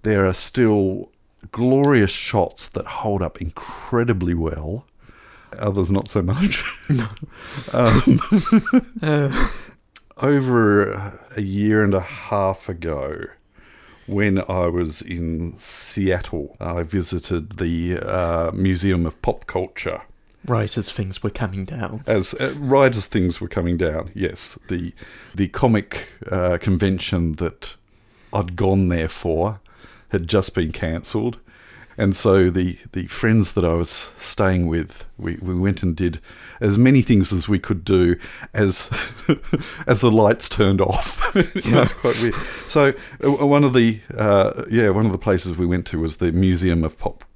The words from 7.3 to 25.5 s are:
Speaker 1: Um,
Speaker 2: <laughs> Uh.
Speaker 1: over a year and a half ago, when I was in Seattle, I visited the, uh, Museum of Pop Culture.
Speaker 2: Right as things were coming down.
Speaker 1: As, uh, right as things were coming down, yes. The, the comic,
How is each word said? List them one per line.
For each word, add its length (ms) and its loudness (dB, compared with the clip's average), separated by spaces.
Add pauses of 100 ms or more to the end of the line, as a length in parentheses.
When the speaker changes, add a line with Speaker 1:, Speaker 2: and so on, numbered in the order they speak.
Speaker 1:
Um, 480 4 (800)
Speaker 2:
<laughs> 20 -6
Uh. 460 2 (760)
Speaker 1:
over 960 2 (180)
a 40 -4
year 420 2
and 120 4
a 60 2
half 680 -4
ago, 560 -8 (800)
when 320 0 (100)
I 180 0
was 340 -2
in 580 -6
Seattle, 1000 -4
I 220 -4
visited 760 -4
the, 420 -2
uh, 540 -2
Museum 540 0
of 160 -8
Pop 240 -4
Culture. 560 -6 (440)
Speaker 2:
Right 300 -2
as 160 -6
things 300 -8
were 80 -2
coming 340 -6
down. 420 -10
Speaker 1:
As, 280 -2
uh, 240 -4
right 360 4
as 120 -4
things 340 0
were 80 -8
coming 300 -2
down, 360 -2
yes. 440 -8 (100)
The, 240 -6 (420)
the 140 0
comic, 600 0 (220)